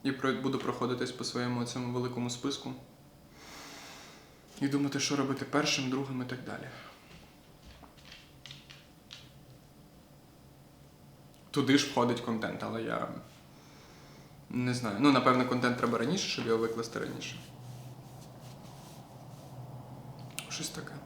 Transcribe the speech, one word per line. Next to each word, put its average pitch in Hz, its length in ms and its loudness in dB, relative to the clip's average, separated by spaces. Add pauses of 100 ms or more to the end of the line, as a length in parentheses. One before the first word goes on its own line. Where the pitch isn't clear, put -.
і 139 100 2
про-, 131 200 2
буду 127 260 2
проходитись 123 540 0
по - 120 -6
своєму 123 400 0
цьому 123 280 -2
великому 123 380 0
списку. 135 420 -2 (1900)
І 139 80 4
думати, 143 320 4
що 143 160 2
робити 131 340 2
першим, 143 400 4
другим 131 320 0
і - 20 -2
так 127 200 -6
далі. - 240 -8 (4000)
Туди 135 280 8
ж - 120 4
входить 120 300 4
контент, 110 420 -2
але 110 200 -4
я 117 260 0 (1400)
не 123 240 2
знаю. 113 260 0
Ну, 143 120 10
напевно, 127 360 8
контент 123 300 4
треба 117 200 4
раніше, 123 300 2
щоб - 180 0
його 113 120 6
викласти 113 400 0
раніше. 113 380 -4 (3000)
Щось - 200 -4
таке. - 260 -8 (120)